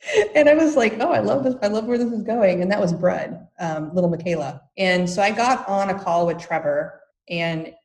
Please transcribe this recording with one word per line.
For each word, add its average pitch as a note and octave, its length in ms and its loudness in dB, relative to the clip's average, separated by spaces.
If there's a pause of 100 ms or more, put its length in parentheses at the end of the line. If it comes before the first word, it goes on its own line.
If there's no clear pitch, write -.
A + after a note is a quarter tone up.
(340)
And D4 140 6
I D4+ 60 8
was D#4 220 4
like, A3 240 2
"Oh, C4+ 120 0
I A#3 80 2
love A#3+ 240 0
this. B3+ 180 0
I G#3 60 0
love A3 180 -2
where A#3+ 120 0
this A#3+ 140 -2
is G#3+ 100 -4
going." F#3+ 400 2
And F3+ 80 0
that G#3 100 0
was F#3 140 0
Brud, E3+ 520 -2 (120)
um, D#3 360 -6
little F3+ 160 2
Michaela. D#3+ 520 -4 (160)
And F3+ 320 2
so G#3 100 -2
I G3+ 100 4
got A#3 380 0
on G3 220 0
a F#3 80 -4
call E3+ 280 0
with E3 120 -2
Trevor, D3+ 640 -4 (280)
and E3 460 -4 (100)